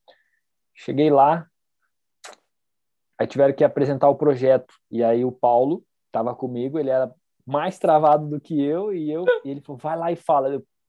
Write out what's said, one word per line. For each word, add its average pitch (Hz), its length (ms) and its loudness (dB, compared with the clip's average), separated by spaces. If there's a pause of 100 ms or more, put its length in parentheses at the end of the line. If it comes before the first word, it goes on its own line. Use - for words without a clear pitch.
(720)
Cheguei 147 360 -2
lá, 147 360 4 (1700)
aí - 80 -2
tiveram 139 260 2
que 139 120 0
apresentar 143 420 0
o 139 80 4
projeto, 131 580 0 (160)
e 117 140 -4
aí 117 220 2
o 127 60 -2
Paulo 127 520 0 (260)
tava 117 240 -4
comigo, 127 460 -8
ele 139 100 -4
era 131 240 -2 (320)
mais 151 320 -4
travado 151 520 4
do 147 100 -6
que 151 220 -4
eu, 175 320 -2
e 156 180 -6
eu, 165 140 -4 (180)
e 139 60 -12
ele 139 120 -10
falou, 139 160 -16
"Vai 156 200 -6
lá 170 140 -4
e 170 40 -4
fala." 143 340 0
Eu, 139 140 -8 (260)